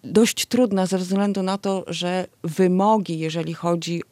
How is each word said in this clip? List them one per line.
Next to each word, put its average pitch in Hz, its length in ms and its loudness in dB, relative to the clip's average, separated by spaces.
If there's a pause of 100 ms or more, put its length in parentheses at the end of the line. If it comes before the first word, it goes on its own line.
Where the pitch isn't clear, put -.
dość - 420 2
trudna 202 400 2
ze 185 120 -2
względu 196 460 0
na 190 140 -2
to, 196 300 -2
że 180 400 -4 (160)
wymogi, 185 760 2
jeżeli 160 340 -4
chodzi 170 480 -4 (100)